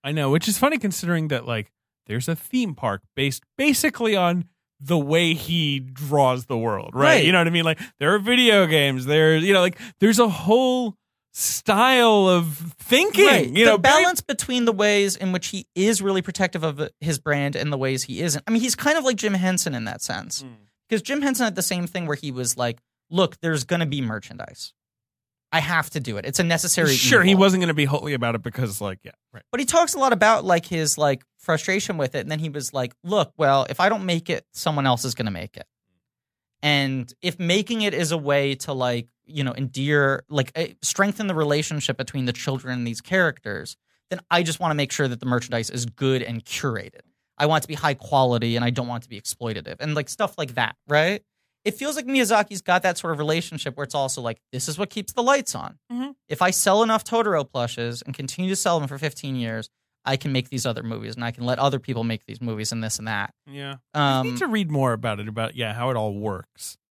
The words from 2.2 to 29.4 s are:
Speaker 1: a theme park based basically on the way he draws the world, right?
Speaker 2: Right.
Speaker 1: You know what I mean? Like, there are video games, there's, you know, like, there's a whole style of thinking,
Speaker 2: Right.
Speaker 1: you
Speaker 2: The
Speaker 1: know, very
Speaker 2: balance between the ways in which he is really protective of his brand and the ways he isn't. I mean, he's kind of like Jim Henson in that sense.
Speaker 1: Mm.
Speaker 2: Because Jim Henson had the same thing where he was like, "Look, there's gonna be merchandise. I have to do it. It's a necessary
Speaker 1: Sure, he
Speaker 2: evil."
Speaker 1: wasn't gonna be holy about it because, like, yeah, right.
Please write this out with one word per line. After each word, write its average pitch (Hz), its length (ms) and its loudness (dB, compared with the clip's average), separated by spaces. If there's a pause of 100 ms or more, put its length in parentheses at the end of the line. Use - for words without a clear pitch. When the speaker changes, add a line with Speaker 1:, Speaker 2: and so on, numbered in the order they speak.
Speaker 1:
a 165 80 0
theme 233 400 -4
park 101 280 -4 (120)
based 135 280 -2 (140)
basically 262 580 0
on 175 300 2 (340)
the 147 180 0
way 160 380 2
he 156 440 -2
draws 131 680 0
the 123 100 -2
world, 113 380 -4
right? 131 60 2 (160)
Speaker 2:
Right. 156 80 6
Speaker 1:
You 160 60 6
know 185 60 6
what 170 80 6
I 165 60 0
mean? 165 120 0
Like, 160 160 0 (200)
there 151 160 4
are 214 40 2
video 220 460 6
games, 139 400 2
there's, 156 380 4
you 196 100 4
know, 190 80 6
like, 180 180 0 (200)
there's 208 180 6
a 233 100 6
whole 226 720 2 (360)
style 220 920 4
of 165 520 2
thinking, 359 460 4
Speaker 2:
Right. 214 220 6
Speaker 1:
you 165 180 4
Speaker 2:
The 220 60 8
Speaker 1:
know, 208 60 6
very 269 240 6
Speaker 2:
balance 359 200 2
between 247 440 -2
the 226 80 4
ways 202 420 2
in 185 160 -4
which 180 160 -4
he 185 280 -8
is 196 260 2
really 190 220 0
protective 175 400 -2
of 151 260 -4 (100)
his 147 200 -4
brand 143 360 -2
and 151 160 -2
the 143 60 -2
ways 131 260 -2
he - 180 -8
isn't. 151 260 -2
I 220 40 -2
mean, 226 100 2
he's 247 140 -2
kind 302 220 0
of 302 80 -2
like 254 120 2
Jim 208 180 -2
Henson 180 400 0
in 113 100 -6
that - 160 -8
sense. - 420 -8
Speaker 1:
Mm. 123 120 -18 (340)
Speaker 2:
Because 214 140 0
Jim 285 180 -2
Henson 262 240 0
had 196 100 -4
the 185 60 -4
same 175 260 -2
thing 175 200 -6
where 147 100 -2
he 143 140 -8
was 123 260 -4
like, 120 220 -2 (300)
"Look, 175 300 0
there's 160 240 -2
gonna 170 220 0
be 139 160 -4
merchandise. - 720 -10 (800)
I 165 80 4
have 160 300 -2
to 160 100 -4
do 113 160 -6
it. - 80 -8
It's - 140 -4
a 180 40 4
necessary 165 520 2
Speaker 1:
Sure, 127 280 6
he 190 80 8
Speaker 2:
evil." 190 100 8
Speaker 1:
wasn't 190 200 6
gonna 170 120 2
be 147 120 2
holy 147 280 -2
about 120 220 -2
it 104 80 -4
because, 110 380 -6
like, 95 220 -6
yeah, - 80 -16 (220)
right. 110 180 -20